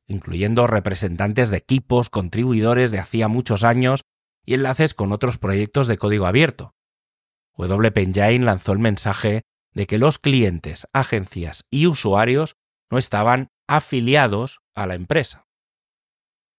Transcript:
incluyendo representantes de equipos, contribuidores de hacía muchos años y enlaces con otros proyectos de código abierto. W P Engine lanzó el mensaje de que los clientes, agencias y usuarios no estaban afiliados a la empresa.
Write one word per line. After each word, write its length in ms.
incluyendo 640
representantes 800
de 80
equipos, 520
contribuidores 800
de 80
hacía 280
muchos 360
años 400
y 80
enlaces 400
con 180
otros 280
proyectos 480
de 100
código 300
abierto. 480
W 340
P 100
Engine 440
lanzó 280
el 60
mensaje 640
de 140
que 100
los 220
clientes, 760
agencias 760
y 180
usuarios 680
no 80
estaban 500
afiliados 920
a 100
la 100
empresa. 500